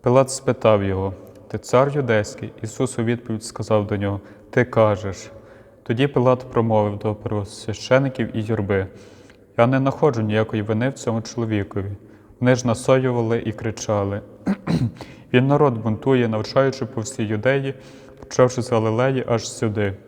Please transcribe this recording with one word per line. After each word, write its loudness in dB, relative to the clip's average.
Пилат 4
спитав 2
його: -2
«Ти -8
цар 2
юдейський?» -2
Ісус -4
у -2
відповідь -4
сказав 0
до -2
нього: -2
«Ти 2
кажеш». 0
Тоді 0
Пилат 4
промовив 0
до -2
первосвящеників -2
і -2
юрби: 0
«Я 6
не 2
находжу 0
ніякої 0
вини 0
в -4
цьому -4
чоловікові». -4
Вони 4
ж -2
настоювали 2
і -4
кричали: -2
<clears throat> -4
«Він 4
народ 2
бунтує, 0
навчаючи 0
по -8
всій -6
Юдеї, -2
почавши 2
з -2
Галилеї 2
аж 0
сюди». -2